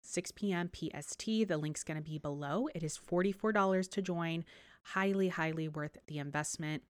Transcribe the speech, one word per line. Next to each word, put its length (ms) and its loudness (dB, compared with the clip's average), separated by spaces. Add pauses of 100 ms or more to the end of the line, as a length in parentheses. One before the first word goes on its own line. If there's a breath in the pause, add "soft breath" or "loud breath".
six 300 -6
P 200 -2
M 180 0
P 220 -6
S 240 -10
T. 280 0
The 140 2
link's 260 -2
gonna 180 -4
be 160 -6
below. 560 -2
It 80 -4
is 160 -4
forty-four 540 2
dollars 380 6
to 120 -2
join. 420 0 (380 loud breath)
Highly, 460 2
highly 400 0
worth 300 -6 (100)
the 100 -6
investment. 640 -2 (160)